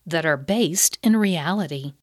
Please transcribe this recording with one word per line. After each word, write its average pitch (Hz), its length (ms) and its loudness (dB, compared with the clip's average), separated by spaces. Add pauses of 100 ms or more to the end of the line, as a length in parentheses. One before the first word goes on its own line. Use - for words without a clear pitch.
that 160 200 -2
are 147 100 2
based 185 680 0
in 220 140 4
reality. 160 880 -2